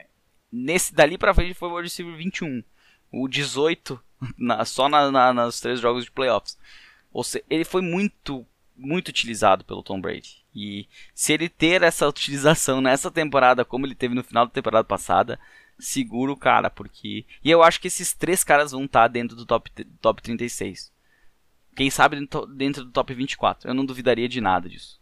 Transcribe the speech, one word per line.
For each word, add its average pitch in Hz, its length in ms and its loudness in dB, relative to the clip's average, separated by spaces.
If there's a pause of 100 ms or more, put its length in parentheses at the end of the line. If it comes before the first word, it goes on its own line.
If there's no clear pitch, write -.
(520)
nesse, 139 420 -4
dali 156 240 4
pra 202 160 2
frente 175 200 0
foi 175 140 -8
o 170 60 -8
wide 170 140 -6
receiver 170 260 -12
vinte 165 240 -8
e - 60 -8
um. 131 180 -6 (480)
O 127 160 -6
dezoito 139 720 -4 (200)
<laughs> - 180 -12
na, 117 260 0
só 131 240 0
na, 143 220 4
na, 127 220 6
nos 120 260 0
três 123 220 -4
jogos 120 240 0
de - 80 -20
playoffs. 123 440 -2 (560)
Ou 120 120 -6
seja, - 260 -8
ele 160 140 0
foi 185 180 -2
muito, 170 640 -4 (300)
muito 156 320 -6
utilizado 107 560 2
pelo 98 180 -12
Tom 95 180 -8
Brady. - 460 -10 (120)
E 104 300 -10 (260)
se - 200 0
ele 160 160 -2
ter 175 320 2
essa 165 260 2
utilização 139 720 0
nessa 131 300 2
temporada, 131 520 4
como 127 220 -4
ele 135 100 -8
teve 123 200 -4
no 123 100 -4
final 120 220 0
da 117 60 -10
temporada 110 320 2
passada, 98 540 0 (400)
segura 127 540 -4
o 139 40 -10
cara, 113 340 2
porque, - 560 -14 (180)
e 139 60 4
eu 170 120 8
acho 165 160 6
que 185 100 -6
esses - 260 -6
três 170 280 -2
caras 147 300 2
vão 135 160 -6
tá 117 180 6
dentro 120 300 -4
do 120 80 -16
top, 113 260 -2 (300)
top 110 220 0
trinta 117 200 -8
e 120 60 -4
seis. 101 420 -10 (840)
Quem 135 140 2
sabe 147 260 4
dentro, 143 300 -6
dentro 139 380 -4
do 123 60 -18
top 147 220 -2
vinte 131 200 -6
e - 40 -10
quatro. - 320 -2
Eu 127 60 -2
não 135 100 0
duvidaria 123 420 0
de 123 140 -4
nada 92 260 2
disso. - 360 -18